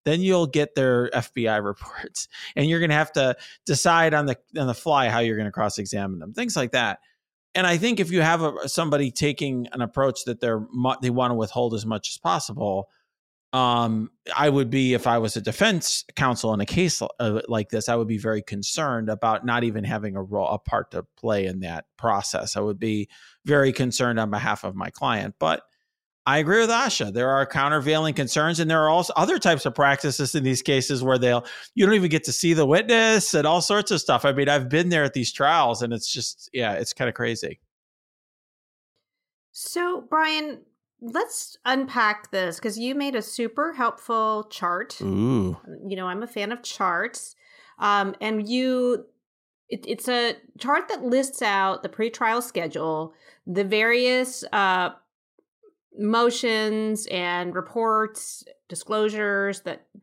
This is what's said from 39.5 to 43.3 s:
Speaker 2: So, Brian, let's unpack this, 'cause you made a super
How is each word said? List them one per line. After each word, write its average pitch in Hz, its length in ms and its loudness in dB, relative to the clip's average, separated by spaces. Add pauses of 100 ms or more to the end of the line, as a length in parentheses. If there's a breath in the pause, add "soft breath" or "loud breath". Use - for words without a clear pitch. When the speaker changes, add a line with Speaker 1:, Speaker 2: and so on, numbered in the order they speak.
Speaker 2:
So, 349 580 -6
Brian, 311 540 -2 (420)
let's 311 600 -6
unpack 247 640 0
this, 180 300 -4
'cause 214 180 -6
you 247 160 -4
made 277 220 -4
a 220 60 -2
super 240 500 -4